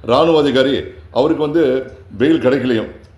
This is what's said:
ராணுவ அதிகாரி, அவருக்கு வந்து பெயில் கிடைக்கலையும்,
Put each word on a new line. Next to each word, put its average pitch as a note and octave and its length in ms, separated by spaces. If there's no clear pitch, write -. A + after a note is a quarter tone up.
ராணுவ D3+ 380
அதிகாரி, C3 400
அவருக்கு C#3+ 320
வந்து D3 500
பெயில் D3+ 220
கிடைக்கலையும், B2+ 560